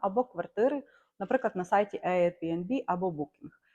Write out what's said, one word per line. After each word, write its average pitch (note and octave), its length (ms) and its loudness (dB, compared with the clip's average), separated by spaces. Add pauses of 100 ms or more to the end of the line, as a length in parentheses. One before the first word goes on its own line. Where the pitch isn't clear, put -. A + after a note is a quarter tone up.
або G3+ 240 0
квартири, B3 580 -2 (380)
наприклад, G3+ 360 0
на F#3 80 -4
сайті G3+ 420 2
Airbnb F3 800 0
або F3+ 240 -2
Booking. D3 400 -8 (240)